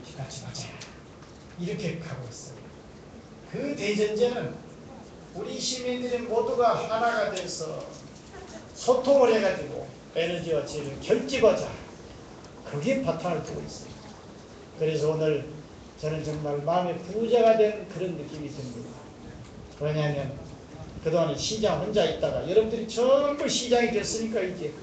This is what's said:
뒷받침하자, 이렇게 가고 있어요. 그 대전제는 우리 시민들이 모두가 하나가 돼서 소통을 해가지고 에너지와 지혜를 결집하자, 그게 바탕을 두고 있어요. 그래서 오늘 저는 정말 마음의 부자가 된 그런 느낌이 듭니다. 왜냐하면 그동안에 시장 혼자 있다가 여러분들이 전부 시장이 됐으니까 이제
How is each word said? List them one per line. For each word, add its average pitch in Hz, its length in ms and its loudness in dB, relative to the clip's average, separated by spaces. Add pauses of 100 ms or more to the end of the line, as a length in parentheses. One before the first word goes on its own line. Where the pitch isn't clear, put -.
뒷받침하자, - 600 -10 (960)
이렇게 185 400 -4
가고 127 280 -8
있어요. - 280 -14 (960)
그 285 240 -4
대전제는 208 800 2 (800)
우리 262 240 -6
시민들이 247 600 -2
모두가 226 520 4 (160)
하나가 226 400 2
돼서 156 480 -4 (960)
소통을 247 600 8
해가지고 - 520 0 (300)
에너지와 165 500 0
지혜를 143 340 -6
결집하자, 196 680 4 (1000)
그게 151 320 0
바탕을 165 420 -2
두고 113 220 -8
있어요. - 220 -12 (920)
그래서 156 320 2
오늘 156 340 2 (560)
저는 156 240 -2
정말 147 340 -2
마음의 170 420 2
부자가 226 560 6
된 208 340 4
그런 175 260 -4
느낌이 147 340 -8
듭니다. 120 400 -10 (880)
왜냐하면 147 520 0 (720)
그동안에 156 320 2
시장 202 460 2
혼자 202 220 4
있다가 143 460 0
여러분들이 220 380 4
전부 285 600 4
시장이 240 440 4
됐으니까 220 480 0
이제 175 320 -4 (100)